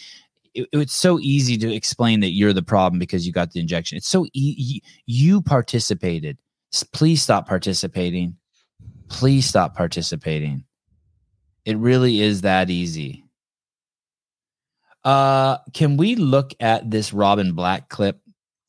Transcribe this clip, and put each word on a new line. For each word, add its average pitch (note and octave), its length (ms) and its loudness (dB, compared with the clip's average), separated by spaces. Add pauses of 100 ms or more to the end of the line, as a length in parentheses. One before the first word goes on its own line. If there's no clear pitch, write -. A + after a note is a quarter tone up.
(540)
it, - 180 -8
it's D3 220 -2
so F3+ 260 2
easy C3+ 380 2
to A2+ 160 -2
explain A2 460 0
that F#2+ 100 2
you're G2+ 220 2
the F#2 100 0
problem F#2 380 2
because F2 260 -4
you F2+ 60 -6
got E2 180 -2
the - 100 -8
injection. E2+ 360 -6
It's - 120 -10
so F#3 240 0
e-, C3+ 520 -4
y-, - 60 -20 (160)
you D#3 360 4
participated. F2+ 960 -2 (340)
S-, - 120 -4
please D#3+ 360 2
stop G2+ 280 0
participating. F2+ 880 -4 (720)
Please C3 380 2
stop F2+ 300 0
participating. D#2 880 -4 (1000)
It A2 140 -4
really B2 420 2
is G#2 220 0
that F#2 280 2
easy. D#2+ 540 -6 (1800)
Uh, C3+ 540 2 (160)
can C#3+ 220 2
we G3+ 180 2
look C#3 460 0
at A2+ 300 0
this G#2+ 220 -4
Robin G2+ 420 2
Black F2+ 340 -4
clip? G2 320 -4 (480)